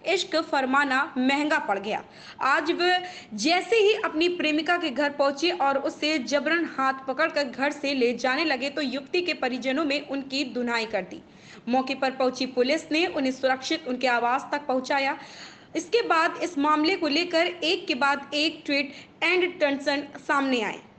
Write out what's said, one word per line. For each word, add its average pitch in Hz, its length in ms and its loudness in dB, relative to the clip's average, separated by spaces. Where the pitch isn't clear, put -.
इश्क 359 360 0
फरमाना 269 580 2
महंगा 285 400 2
पड़ 202 200 0
गया। 196 240 -4
आज 302 300 2
वह 359 320 2
जैसे 349 440 2
ही 415 180 6
अपनी 330 340 0
प्रेमिका 320 460 0
के 330 140 -2
घर 285 200 0
पहुंचे 285 400 2
और 277 300 0
उसे 311 400 -2
जबरन 285 440 0
हाथ 269 320 -2
पकड़कर 294 360 0
घर 262 280 -2
से 285 220 -2
ले 254 200 2
जाने 262 300 0
लगे 277 260 0
तो 302 120 -4
युवती 277 400 -2
के 311 120 -2
परिजनों 262 500 -2
में 285 240 -2
उनकी 269 360 -4
धुनाई 233 320 -2
कर 214 160 -2
दी। - 180 -14
मौके 262 260 2
पर 262 180 0
पहुंची 254 360 0
पुलिस 262 440 0
ने 330 140 4
उन्हें 269 260 -2
सुरक्षित 262 560 -2
उनके 254 200 -2
आवास 240 440 2
तक 285 140 -4
पहुंचाया। 269 500 0
इसके 370 320 0
बाद 330 340 2
इस - 160 -4
मामले 302 380 4
को 330 140 -2
लेकर 339 360 2
एक 349 420 -2
के 311 80 0
बाद 277 380 0
एक 302 320 0
ट्वीट 285 280 0
एंड 359 380 2
टेंशन 285 460 0
सामने 269 440 0
आए। 185 180 -6